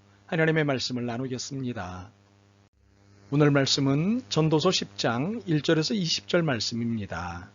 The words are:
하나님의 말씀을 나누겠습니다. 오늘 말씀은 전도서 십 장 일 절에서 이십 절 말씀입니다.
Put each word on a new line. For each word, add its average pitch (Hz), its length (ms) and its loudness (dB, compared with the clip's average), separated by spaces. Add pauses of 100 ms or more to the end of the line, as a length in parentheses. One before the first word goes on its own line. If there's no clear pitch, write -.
(280)
하나님의 160 360 2
말씀을 127 440 -2
나누겠습니다. 123 1040 -8 (1200)
오늘 147 180 6
말씀은 143 800 2
전도서 160 400 4
십 - 260 -2
장 151 520 -2
일 151 160 2
절에서 160 320 2
이십 175 320 -2
절 175 160 2
말씀입니다. 107 1120 -4